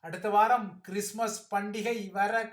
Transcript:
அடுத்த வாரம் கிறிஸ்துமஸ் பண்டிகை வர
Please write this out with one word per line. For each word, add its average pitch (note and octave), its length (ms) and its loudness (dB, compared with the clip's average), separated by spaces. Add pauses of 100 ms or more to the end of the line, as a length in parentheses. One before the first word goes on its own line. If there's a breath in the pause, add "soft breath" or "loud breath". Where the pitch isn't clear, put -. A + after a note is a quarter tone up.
அடுத்த F3+ 280 -6
வாரம் A3+ 300 6 (200)
கிறிஸ்துமஸ் G#3 520 -4 (140)
பண்டிகை G#3 480 -2 (160)
வர G3+ 180 2 (200)